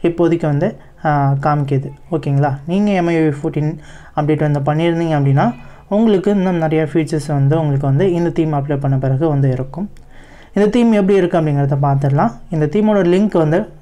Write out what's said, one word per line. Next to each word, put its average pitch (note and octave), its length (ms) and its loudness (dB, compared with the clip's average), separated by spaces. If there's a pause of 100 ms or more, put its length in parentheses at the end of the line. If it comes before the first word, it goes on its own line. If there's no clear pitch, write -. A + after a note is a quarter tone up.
இப்போதைக்கு E3+ 400 0
வந்து, D3+ 340 -2 (280)
ஆ, C#3+ 360 2
காமிக்குது. C#3 500 -2 (200)
ஓகேங்களா? C#3 460 -2 (100)
நீங்க G3+ 240 0
எம் F3+ 160 0
ஐ E3+ 80 0
யு D#3+ 180 2
ஐ - 20 -6
ஃபோர்டீன் D3+ 440 -4 (380)
அப்டேட் D3+ 360 0
வந்து C#3+ 80 0
பண்ணியிருந்தீங்க D#3+ 580 0
அப்படின்னா, C#3+ 360 2 (340)
உங்களுக்கு G3+ 420 2
இன்னும் F#3 260 0
நிறைய D#3+ 360 0
ஃபீச்சர்ஸ் D#3 360 -2
வந்து C#3+ 300 2
உங்களுக்கு D3 280 0
வந்து D#3 260 2
இந்த E3+ 180 0
தீம் D#3 220 -2
அப்ளை C#3+ 240 -2
பண்ண C3+ 220 -2
பிறகு C3+ 300 0
வந்து C#3 220 2
இருக்கும். C3 400 -6 (640)
இந்த G3+ 140 2
தீம் A#3 240 2
எப்படி G3+ 260 4
இருக்கு F3 220 2
அப்படிங்கிறத C#3+ 420 0
பார்த்துடலாம். C#3+ 480 2 (200)
இந்த D#3 160 0
தீமோட G#3 400 2
லிங்க் F#3 320 2
வந்து D#3+ 300 0 (140)